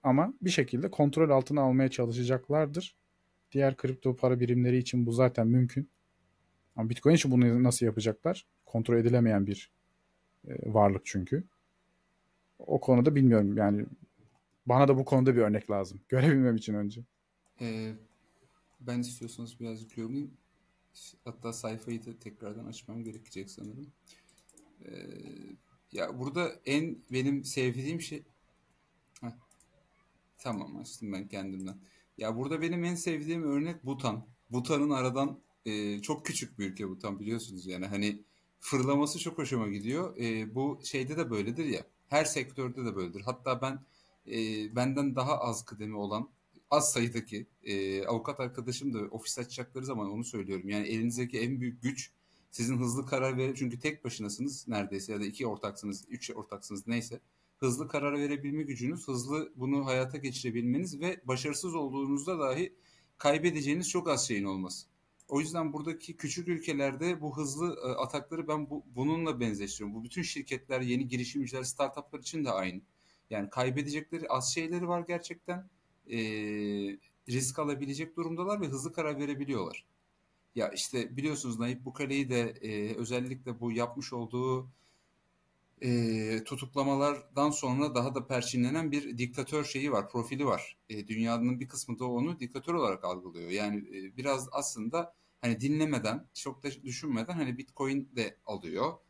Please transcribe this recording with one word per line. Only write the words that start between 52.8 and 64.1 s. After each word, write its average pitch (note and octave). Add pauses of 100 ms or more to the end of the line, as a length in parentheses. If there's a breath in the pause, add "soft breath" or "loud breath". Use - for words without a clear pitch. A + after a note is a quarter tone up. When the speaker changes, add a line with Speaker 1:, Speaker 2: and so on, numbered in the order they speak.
Speaker 2:
karar C3
verip, C3
çünkü B2+
tek D3+
başınasınız A#2
neredeyse G2+
ya G2+
da G#2
iki A#2+
ortaksınız, G2+
üç A#2+
ortaksınız G2+
neyse. A#2 (380)
Hızlı C3
karar C#3+
verebilme C#3+
gücünüz, C#3
hızlı C#3
bunu C3+
hayata C3
geçirebilmeniz C3
ve F3
başarısız C#3+
olduğunuzda C#3+
dahi C#3+ (440 soft breath)
kaybedeceğiniz D3+
çok F3
az C3